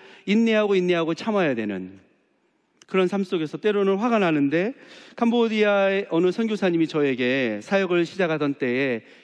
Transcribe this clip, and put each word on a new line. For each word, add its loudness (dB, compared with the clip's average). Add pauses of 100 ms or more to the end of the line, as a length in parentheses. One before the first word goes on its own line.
(280)
인내하고, 2
인내하고 0
참아야 0
되는 -6 (880)
그런 2
삶 -2
속에서 -4
때로는 0
화가 0
나는데, 0 (420)
캄보디아의 2
어느 2
선교사님이 0
저에게 0
사역을 0
시작하던 -2
때에 -2 (220)